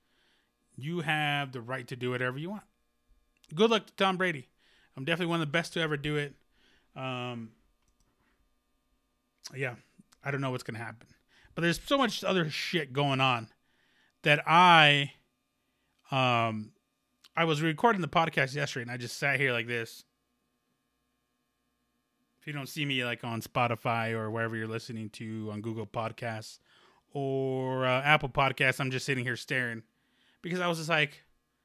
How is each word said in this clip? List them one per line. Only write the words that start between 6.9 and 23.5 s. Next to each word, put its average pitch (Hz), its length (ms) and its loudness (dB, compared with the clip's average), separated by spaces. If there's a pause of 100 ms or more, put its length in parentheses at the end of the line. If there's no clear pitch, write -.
Um, 123 540 -8 (2000)
yeah, 131 180 -4 (500)
I 139 60 -6
don't 139 100 -2
know 135 120 -2
what's 123 100 -4
gonna 110 160 -10
happen. 113 300 -12 (480)
But 165 80 -4
there's 170 200 2
so 285 140 0
much 240 260 0
other 180 280 0
shit 147 420 -4
going 139 260 2
on 120 280 0 (720)
that 147 240 4
I 156 680 8 (1000)
um, 117 600 0 (640)
I 165 80 2
was 156 180 2
recording 175 400 2
the 151 60 -4
podcast 160 480 0
yesterday, 143 280 -6
and 123 80 -10
I 127 60 -8
just 120 200 -10
sat 139 220 0
here 135 120 2
like 117 160 -2
this. 117 360 -8 (2250)
If - 80 -16
you 151 60 -8
don't 139 160 -8
see 151 160 -4
me, 131 180 0
like, 120 200 -4
on 113 180 -4
Spotify 117 720 -2